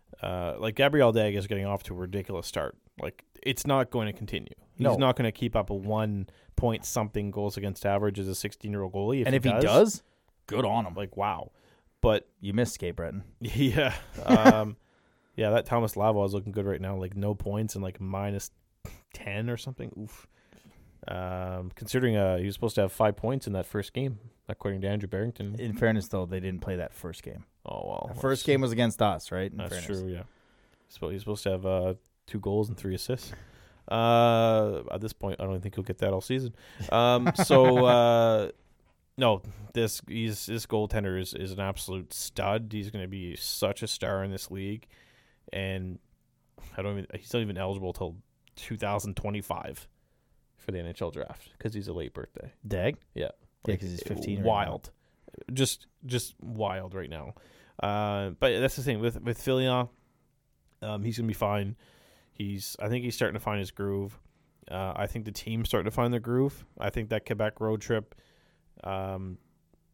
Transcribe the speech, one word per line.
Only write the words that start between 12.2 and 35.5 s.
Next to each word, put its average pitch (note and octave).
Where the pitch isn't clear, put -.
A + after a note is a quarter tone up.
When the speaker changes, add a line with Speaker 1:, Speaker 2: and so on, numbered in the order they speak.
Speaker 2:
You G2
missed A#2
Cape F2
Breton. F#2
Speaker 1:
<laughs> -
Yeah. B2+
Speaker 2:
<laughs> -
Speaker 1:
Um, A2
yeah, G#2+
that A2+
Thomas A#2
Lavoie G#2
is G2
looking G2+
good G2+
right G2
now. F#2+
Like, F#2
no G2+
points G#2
and, G2
like, F#2+
minus G2
ten G#2
or A#2+
something. B2
Oof. -
Um, F#2
considering, A#2+
uh, F#2+
he F2+
was G2+
supposed A2
to A2+
have F#2+
five G#2+
points B2+
in G#2
that F#2
first -
game, B2+
according G2
to F#2+
Andrew G2+
Barrington. G#2
Speaker 2:
In A#2
fairness, A2
though, F#2+
they F#2
didn't F#2
play F#2+
that F2
first -
game. -
Speaker 1:
Oh, G1+
well, G1+
Speaker 2:
The -
Speaker 1:
that's -
Speaker 2:
first C3+
game C#3
was B2+
against A#2
us, G2+
right? F#2+
In -
Speaker 1:
That's F#2
Speaker 2:
fairness. F2+
Speaker 1:
true, F#2
yeah. F2
Spo-, -
he's F#2+
supposed G#2+
to G2
have, F#2
uh, F#2
two G#2+
goals G#2
and A2
three F#2+
assists. -
Uh, A2+
at G2
this G#2+
point, -
I F#2+
don't F#2+